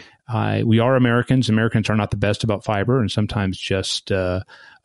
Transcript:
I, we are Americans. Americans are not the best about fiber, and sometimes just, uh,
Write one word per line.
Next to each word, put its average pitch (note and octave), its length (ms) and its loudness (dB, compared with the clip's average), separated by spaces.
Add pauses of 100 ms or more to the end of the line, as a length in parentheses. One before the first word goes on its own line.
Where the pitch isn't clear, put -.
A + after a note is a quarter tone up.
(260)
I, G#2+ 380 -2
we A2+ 160 4
are C3 160 2
Americans. B2 540 2
Americans A2 400 0
are G#2+ 60 0
not G#2 140 0
the G#2+ 60 -2
best G2+ 280 0
about G#2 200 -2
fiber, G#2+ 360 0
and G2+ 100 -2
sometimes G#2 480 -2
just, - 520 -4
uh, F#2 300 -2 (440)